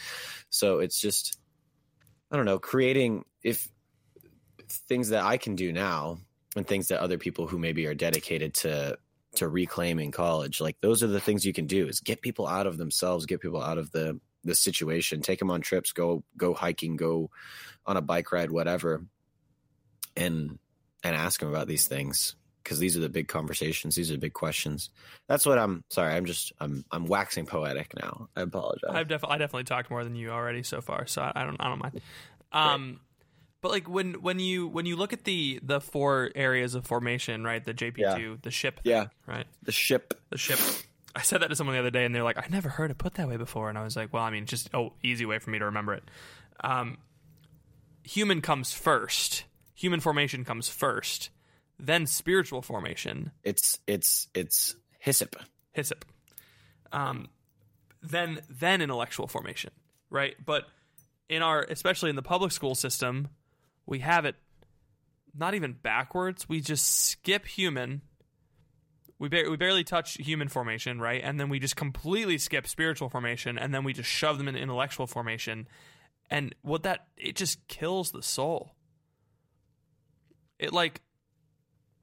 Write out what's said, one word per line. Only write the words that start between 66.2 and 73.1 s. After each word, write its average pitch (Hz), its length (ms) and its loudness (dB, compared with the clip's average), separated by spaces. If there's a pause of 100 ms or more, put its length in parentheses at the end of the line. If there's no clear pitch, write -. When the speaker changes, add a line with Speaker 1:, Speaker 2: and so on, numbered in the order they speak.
Speaker 2:
We 165 120 -2
just 143 260 0 (220)
skip - 380 0
human. 139 560 -2 (1160)
We 147 120 -6
ba-, 156 200 4
we 156 60 0
barely 180 280 4
touch 165 320 -2
human 147 340 -2
formation, 120 500 -4
right? 117 240 0
And 143 160 -2
then 143 100 -2
we 139 100 0
just 135 160 0
completely 170 640 0
skip 135 300 -2
spiritual 160 420 0
formation, 120 480 -4